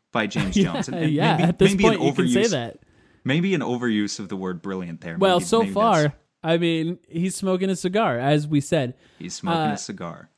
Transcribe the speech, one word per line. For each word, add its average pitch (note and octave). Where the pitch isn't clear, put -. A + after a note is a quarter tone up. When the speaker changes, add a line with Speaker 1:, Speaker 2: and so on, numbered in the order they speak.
Speaker 1:
by G#2+
James -
Speaker 2:
<laughs> -
Yeah, G3
Speaker 1:
Jones. -
And, -
and D#3+
Speaker 2:
yeah, F3
Speaker 1:
maybe, F3+
Speaker 2:
at F3
this G3
Speaker 1:
maybe G3
Speaker 2:
point, A3
Speaker 1:
an C3+
Speaker 2:
you C#3
can F3
say -
Speaker 1:
overuse, A3+
Speaker 2:
that. A#2+
Speaker 1:
maybe F3
an D3+
overuse A2+
of G2
the G2+
word F#2
brilliant F#2
there. E2+
Speaker 2:
Well, F#3
Speaker 1:
Maybe, F3
Speaker 2:
so -
Speaker 1:
maybe G3
Speaker 2:
far, G3+
Speaker 1:
that's D3
Speaker 2:
I E3
mean, E3
he's F3+
smoking F#3+
a F#3+
cigar, F#3
as D3
we D3+
said. C3
Speaker 1:
He's -
smoking E3
Speaker 2:
Uh, D3+
Speaker 1:
a -
cigar. F2